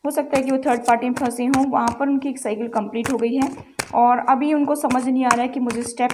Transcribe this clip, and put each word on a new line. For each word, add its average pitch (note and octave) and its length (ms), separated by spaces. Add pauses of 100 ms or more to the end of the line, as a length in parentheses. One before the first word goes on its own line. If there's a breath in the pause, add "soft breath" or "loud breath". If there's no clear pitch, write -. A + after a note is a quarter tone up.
हो C#4+ 60
सकता D4 260
है C4+ 60
कि C4 80
वो C4 80
third B3 220
party A#3+ 280
में B3 60
फंसे B3 320
हों, C4+ 200
वहाँ A#3+ 340
पर C#4 80
उनकी C#4 200
एक C4 100
cycle G#3+ 300
complete A3+ 440
हो A#3 60
गई A#3 160
है C4+ 160 (440 loud breath)
और A#3+ 240 (100)
अभी C4+ 260
उनको D4 200
समझ B3+ 340
नहीं C4 160
आ B3 40
रहा A#3+ 140
है B3+ 60
कि B3+ 120
मुझे A#3+ 220
step B3 320